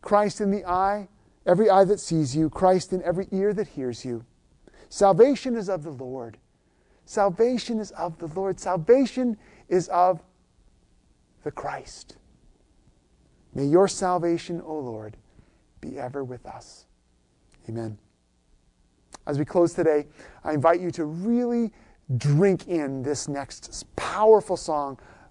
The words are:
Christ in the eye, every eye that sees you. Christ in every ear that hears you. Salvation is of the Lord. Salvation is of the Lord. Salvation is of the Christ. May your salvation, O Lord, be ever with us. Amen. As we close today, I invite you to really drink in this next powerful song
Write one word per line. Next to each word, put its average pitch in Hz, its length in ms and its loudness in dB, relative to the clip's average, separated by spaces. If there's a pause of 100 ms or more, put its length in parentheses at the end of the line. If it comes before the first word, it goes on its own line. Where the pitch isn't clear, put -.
Christ 208 400 2
in 202 120 0
the 196 120 -4
eye, 190 440 -2 (360)
every 180 240 4
eye 196 160 8
that 190 140 2
sees 151 380 0
you. 160 120 2
Christ 185 440 2
in 185 100 -4
every 180 300 -2
ear 196 200 0
that 196 160 -4
hears 127 360 -8
you. 120 200 -8 (640)
Salvation 233 680 4
is 196 120 -6
of 180 140 -4
the 160 80 -12
Lord. 127 480 -12 (680)
Salvation 226 760 0
is 202 100 -10
of 165 280 -8
the 170 100 -10
Lord. 190 320 -4
Salvation 226 760 2 (320)
is 175 200 2
of 175 340 2 (1200)
the 151 80 -8
Christ. - 680 -14 (1400)
May 135 120 -4
your 175 240 4
salvation, 170 760 -4
O 156 140 -10
Lord, 110 380 -12 (640)
be - 180 -12
ever 135 240 -8
with 123 240 -12
us. - 400 -20 (840)
Amen. 113 300 -10 (1300)
As 147 140 -4
we 143 40 -2
close 170 300 2
today, 156 320 0 (380)
I 160 80 -4
invite 160 280 2
you 180 120 -6
to 170 120 -6
really 233 680 -2 (440)
drink 156 520 2
in 139 340 -4
this 135 240 -4
next - 580 -12 (120)
powerful 208 600 4
song 143 440 -6 (300)